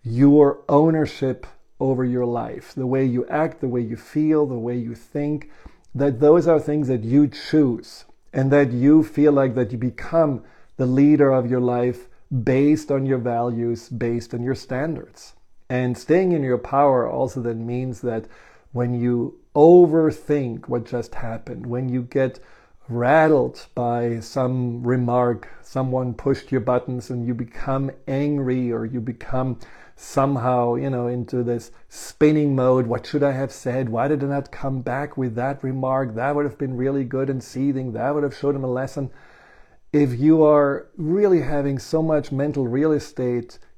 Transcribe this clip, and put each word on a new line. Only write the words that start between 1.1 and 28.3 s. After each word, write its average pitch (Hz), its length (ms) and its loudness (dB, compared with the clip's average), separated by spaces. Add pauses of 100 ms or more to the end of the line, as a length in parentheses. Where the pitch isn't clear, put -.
over 131 240 0
your 123 200 -2
life, 117 480 -6
the 131 140 -4
way 135 180 0
you 123 220 0
act, 156 340 -2
the 139 60 -2
way 120 140 -2
you 113 140 -6
feel, 151 500 0
the 127 140 -4
way 120 180 -4
you 117 180 -8
think, 147 540 -6 (460)
that 131 240 0
those 151 280 6
are 160 120 4
things 147 280 -2
that 123 160 -2
you 139 240 4
choose, - 800 -2 (260)
and 135 200 0
that 143 200 4
you 139 320 6
feel 151 280 2
like 135 240 2
that 117 160 -2
you 123 60 -8
become 135 640 -2 (340)
the 131 80 0
leader 139 460 6
of 127 180 2
your 123 100 0
life 123 480 0 (360)
based 143 480 2
on 135 140 0
your 135 120 0
values, 117 720 -4
based 120 440 -4
on 120 100 -6
your 127 120 -2
standards. - 800 -8 (360)
And 127 280 -2
staying 180 340 2
in 156 120 0
your 127 140 0
power 131 520 2
also 127 320 -4
then 113 240 -6
means 123 360 -6
that 113 260 -6 (440)
when 123 280 -2
you 120 400 -2 (160)
overthink 151 1120 6
what 120 180 -4
just - 300 -8
happened, 117 500 -8
when 123 240 -6
you 123 140 -4
get 131 360 -2 (480)
rattled 127 840 2
by 120 460 -2
some 123 640 -4
remark, 123 640 0 (140)
someone 127 520 -4
pushed - 380 -4
your 131 100 0
buttons 123 480 -4
and 123 160 -6
you 120 80 -2
become 135 580 -4 (160)
angry, 135 640 -2